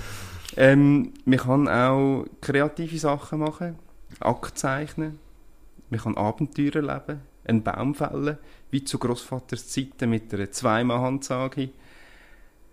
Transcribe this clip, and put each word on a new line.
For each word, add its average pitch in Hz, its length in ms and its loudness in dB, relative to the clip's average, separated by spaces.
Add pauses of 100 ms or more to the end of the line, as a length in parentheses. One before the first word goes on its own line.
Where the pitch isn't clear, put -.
(560)
Ähm, 143 580 6 (100)
man 127 140 6
kann 131 280 2
auch 131 600 2 (160)
kreative 151 560 -2
Sachen 151 420 -2
machen, 160 360 -6 (440)
Akt - 380 -2
zeichnen. 151 600 -4 (680)
Man 113 120 -4
kann 110 180 -4
Abenteuer 143 580 -2
erleben, 139 460 -4 (240)
einen 113 160 2
Baum 117 320 -2
fällen, 147 420 -4 (340)
wie 139 140 -2
zu 135 140 -4
Grossvaters 120 720 -6
Zeiten 135 420 -4
mit 113 220 -2
einer 98 180 -4
Zweimann-Handsage. 127 1200 2 (1040)